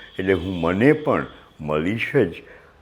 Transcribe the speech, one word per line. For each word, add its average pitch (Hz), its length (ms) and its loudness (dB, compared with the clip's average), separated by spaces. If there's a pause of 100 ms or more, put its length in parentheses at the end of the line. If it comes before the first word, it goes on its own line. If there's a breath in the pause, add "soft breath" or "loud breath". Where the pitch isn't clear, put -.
(180 loud breath)
એટલે 95 140 2
હું 90 280 -2
મને 98 320 4
પણ 120 340 0 (340 loud breath)
મળીશ 82 560 -2
જ 135 180 2 (480 loud breath)